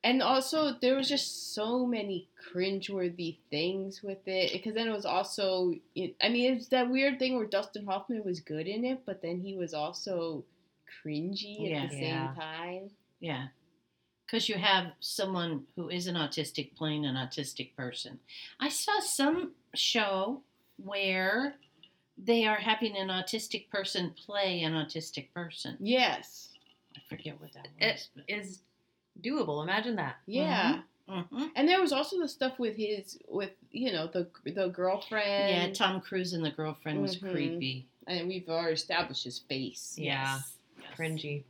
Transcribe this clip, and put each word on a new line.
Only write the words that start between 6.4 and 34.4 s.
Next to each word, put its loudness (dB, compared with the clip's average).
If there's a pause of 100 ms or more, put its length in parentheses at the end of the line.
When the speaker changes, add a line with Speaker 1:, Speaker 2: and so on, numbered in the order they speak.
Speaker 1:
it's -8
that 4
weird 4
thing 2
where 0
Dustin -2
Hoffman -2
was -2
good -4
in -2
it, -2
but -6
then -2
he -6
was -4
also -2 (560)
cringy -4
at 0
Speaker 2:
Yeah. 0
Speaker 1:
the -6
same -6
Speaker 3:
Yeah. -2
Speaker 1:
time. -8 (280)
Speaker 2:
Yeah. -4 (800)
'Cause 0
you 0
have 4
someone -2 (100)
who -6
is -2
an -2
autistic -2
playing 0
an 0
autistic -6
person. -8 (400)
I 0
saw 2
some 2 (180)
show 2 (340)
where 0 (600)
they 4
are 4
having 2
an 0
autistic -4
person 0
play -2
an 2
autistic -4
person. -8
Speaker 1:
Yes. 0 (420)
Speaker 2:
I -18
forget -10
what -18
that -18 (100)
Speaker 3:
It 4
Speaker 2:
was, -8
but -20
Speaker 3:
is -8 (600)
doable. 0
Imagine 0
that. -2
Speaker 1:
Yeah. 2 (260)
Speaker 2:
Mm-hmm. -6
Mm-hmm. -2
Speaker 1:
And 6
there 8
was 4
also 0
the 2
stuff -2
with 0
his, -4
with, -4 (180)
you 0
know, 0
the, -2 (160)